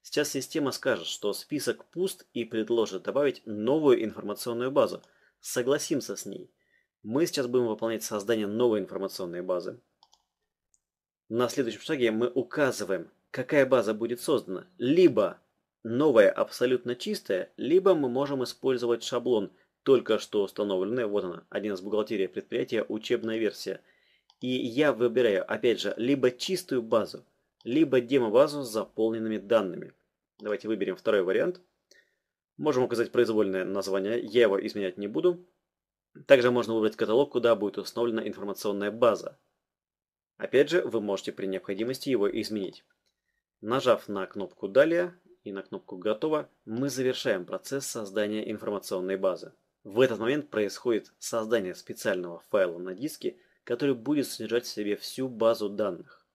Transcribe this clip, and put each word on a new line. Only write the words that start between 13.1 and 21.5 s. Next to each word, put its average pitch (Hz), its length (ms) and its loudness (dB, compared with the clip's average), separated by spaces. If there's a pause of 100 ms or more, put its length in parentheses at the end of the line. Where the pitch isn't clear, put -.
какая 135 340 2
база 117 260 4
будет 113 280 -4
создана. 113 480 -2 (100)
Либо 123 600 4 (420)
новая 113 480 6
абсолютно 123 640 -2
чистая, 101 640 -4
либо 180 400 4
мы 139 120 0
можем 135 360 -2
использовать 120 580 -2
шаблон – 120 500 0 (300)
только 110 360 4
что - 240 -2
установленная, 101 640 -2
вот 101 180 0
она, 87 260 -10